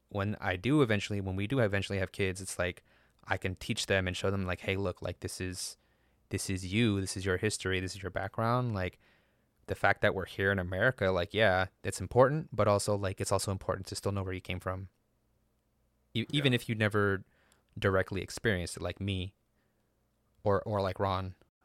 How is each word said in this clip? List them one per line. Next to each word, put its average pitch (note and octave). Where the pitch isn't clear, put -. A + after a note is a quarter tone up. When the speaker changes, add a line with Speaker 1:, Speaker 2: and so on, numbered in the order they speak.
Speaker 1:
when G2+
I F#2+
do C3
eventually, G#2
when F#2+
we G2+
do C3+
eventually G2
have F#2
kids, F#2+
it's -
like, F2+
I F#2+
can F#2
teach -
them F#2+
and F#2
show G2
them, G2
like, F2+
"Hey, F#2+
look, F#2+
like, -
this -
is, F2+
this -
is F#2+
you, G2+
this F#2+
is F2+
your F#2
history, F#2+
this F#2
is -
your F#2
background." A2+
Like, F#2+
the G2
fact G2+
that G#2
we're F#2
here G2
in G2
America, F#2+
like, F2
yeah, F#2+
it's -
important, B2+
but G#2
also, G#2
like, G2
it's G2
also G2
important F#2+
to -
still -
know G2
where F#2
you F#2
came F2+
from. F#2
E-, A2+
Speaker 2:
Yeah. C#3+
Speaker 1:
even C#3
if A#2+
you A#2
never G#2
directly F#2+
experienced F2+
it, -
like F2
me, F#2+
or, G2+
or G#2
like F#2+
Ron. F#2+